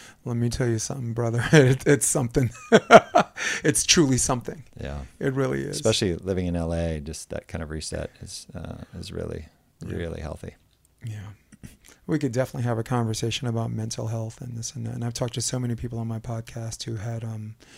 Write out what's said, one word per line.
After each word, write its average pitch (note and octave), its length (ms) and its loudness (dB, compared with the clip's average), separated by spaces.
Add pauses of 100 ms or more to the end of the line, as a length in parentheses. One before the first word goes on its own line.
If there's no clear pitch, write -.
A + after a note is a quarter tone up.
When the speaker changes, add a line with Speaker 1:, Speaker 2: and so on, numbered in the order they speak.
(240)
Speaker 1:
let A#2+ 140 -2
me A#2+ 100 2
tell B2 180 0
you A2+ 120 2
something, A#2+ 340 -6
brother. A#2 360 0
<laughs> - 40 6
It, C3+ 340 8
it's C#3+ 200 4
something. C3 440 0 (200)
<laughs> A3+ 100 10 (840)
It's - 220 2
truly C3+ 320 6
something. - 460 -2 (160)
Speaker 2:
Yeah. C#2+ 220 -6 (180)
Speaker 1:
It C#3 120 0
really C3 300 0
is. C#3+ 140 -6
Speaker 2:
Especially A2 400 2
living F2+ 300 -2
in F2 100 0
L E2 180 -2
A, E2 260 -2
just D2+ 300 -12
that - 180 -8
kind E2+ 140 -8
of D2+ 80 -8
reset D#2+ 400 -6 (100)
is, - 340 -14
uh, - 240 -10 (200)
is F2 140 -12
really, E2 340 -8 (400)
Speaker 1:
Yeah. E2+ 100 -8
Speaker 2:
really E2 240 -8
healthy. D#2 360 -12 (480)
Speaker 1:
Yeah. G#2+ 240 -12 (800)
We A2+ 120 0
could C3+ 140 -2
definitely B2+ 320 -2
have A#2 140 0
a A2+ 40 -4
conversation A#2 640 -2
about A#2 240 -2
mental A2+ 380 -6
health A2+ 320 -8
and A#2+ 160 -10
this A#2 180 -10
and A#2 120 -8
that. A2+ 80 -6
And A#2 100 -6
I've A#2+ 100 -4
talked B2 200 -4
to B2 60 -4
so B2+ 200 -4
many A#2+ 160 -2
people A#2 240 -6
on A2+ 80 -4
my A2+ 100 -4
podcast A2+ 680 -8
who A#2 120 -6
had, A2+ 280 -6
um, G#2+ 300 -10 (240)